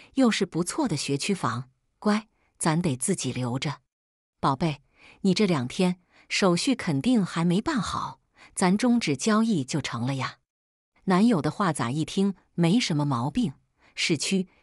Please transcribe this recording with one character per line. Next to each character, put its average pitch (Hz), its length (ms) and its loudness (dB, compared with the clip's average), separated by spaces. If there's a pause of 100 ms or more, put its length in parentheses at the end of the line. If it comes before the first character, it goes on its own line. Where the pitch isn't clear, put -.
(160)
又 262 140 4
是 208 160 0
不 175 180 -2
错 285 240 -2
的 160 100 -2
学 139 200 -2
区 196 160 -2
房， 123 380 -6 (260)
乖， 214 300 0 (320)
咱 160 200 0
得 170 160 0
自 156 200 -2
己 127 160 -4
留 123 260 -4
着。 135 220 -6 (600)
宝 143 160 0
贝， 151 260 -2 (400)
你 196 120 4
这 208 140 0
两 147 200 0
天 180 320 0 (300)
手 180 260 2
续 247 200 0
肯 139 260 -2
定 226 240 2
还 - 180 -2
没 175 160 2
办 262 220 -2
好， - 380 -6 (340)
咱 185 240 2
终 240 220 2
止 151 180 -2
交 220 240 2
易 220 220 0
就 139 180 -4
成 117 240 -6
了 139 100 -2
呀。” 127 220 -8 (680)
男 190 200 4
友 226 160 4
的 151 80 0
话 170 240 -2
咋 120 160 -4
一 147 160 -2
听 196 300 0 (180)
没 185 260 4
什 196 160 -2
么 147 100 0
毛 135 260 -2
病， 202 220 -2 (420)
市 - 200 0
区 185 340 -2 (140)